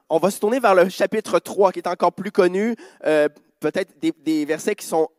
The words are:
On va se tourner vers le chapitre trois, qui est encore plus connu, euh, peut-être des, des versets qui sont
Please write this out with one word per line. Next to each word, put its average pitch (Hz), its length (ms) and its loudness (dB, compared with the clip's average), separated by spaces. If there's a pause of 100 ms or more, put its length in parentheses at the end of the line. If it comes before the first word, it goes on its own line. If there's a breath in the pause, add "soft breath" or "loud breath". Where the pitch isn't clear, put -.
(100)
On 160 80 2
va 170 120 2
se - 100 -8
tourner 240 200 0
vers 208 140 4
le 180 140 6
chapitre 208 500 -2
trois, 185 340 0
qui 175 80 -12
est 175 60 -10
encore 175 260 0
plus 190 200 -12
connu, 202 440 0 (280 loud breath)
euh, 151 240 2 (320)
peut-être 185 380 -6
des, 160 140 -2
des 151 320 -4
versets 156 300 -4
qui - 120 -12
sont 160 320 0